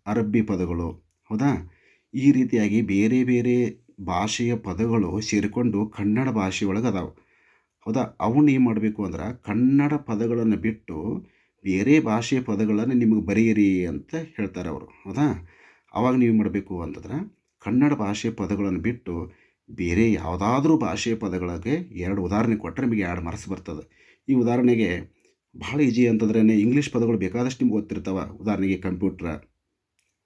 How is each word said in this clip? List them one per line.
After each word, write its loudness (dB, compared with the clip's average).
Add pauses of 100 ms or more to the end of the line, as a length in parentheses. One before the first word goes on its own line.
ಅರಬ್ಬಿ 0
ಪದಗಳು, -4 (360)
ಹೌದಾ? -2 (420)
ಈ 6
ರೀತಿಯಾಗಿ 2
ಬೇರೆ 2
ಬೇರೆ 0 (200)
ಭಾಷೆಯ -2
ಪದಗಳು -2
ಸೇರಿಕೊಂಡು 2
ಕನ್ನಡ 0
ಭಾಷೆ 0
ಒಳಗೆ 0
ಅದಾವ, -2 (680)
ಹೌದಾ? -4
ಅವನ್ನ 4
ಏನ್ 4
ಮಾಡ್ಬೇಕು 0
ಅಂದ್ರ, -6
ಕನ್ನಡ 2
ಪದಗಳನ್ನ 0
ಬಿಟ್ಟು -6 (380)
ಬೇರೆ 2
ಭಾಷೆಯ -2
ಪದಗಳನ್ನ 0
ನಿಮಗೆ 4
ಬರೆಯಿರಿ 2
ಅಂತ -8
ಹೇಳ್ತಾರೆ -8
ಅವರು, -10
ಹೌದಾ? -4 (460)
ಅವಾಗ 0
ನೀವು 4
ಏನ್ 4
ಮಾಡ್ಬೇಕು -2
ಅಂತಂದ್ರ, -10 (500)
ಕನ್ನಡ 2
ಭಾಷೆಯ -4
ಪದಗಳನ್ನು -2
ಬಿಟ್ಟು -6 (380)
ಬೇರೆ 0
ಯಾವುದಾದ್ರೂ 0
ಭಾಷೆಯ -4
ಪದಗಳಿಗೆ -6
ಎರಡು -2
ಉದಾಹರಣೆ 0
ಕೊಟ್ರೆ -4
ನಿಮಗೆ 0
ಎರಡು -4
ಮಾರ್ಕ್ಸ್ -10
ಬರ್ತದೆ. -12 (120)
ಈ 2
ಉದಾಹರಣೆಗೆ 2 (380)
ಭಾಳ -6
ಈಜಿ 4
ಅಂತಂದ್ರೇನೆ, 4
ಇಂಗ್ಲಿಷ್ 2
ಪದಗಳು 0
ಬೇಕಾದಷ್ಟು -2
ನಿಮ್ಗೆ 0
ಗೊತ್ತಿರ್ತಾವ. -6
ಉದಾಹರಣೆಗೆ 0
ಕಂಪ್ಯೂಟರ್, -4 (840)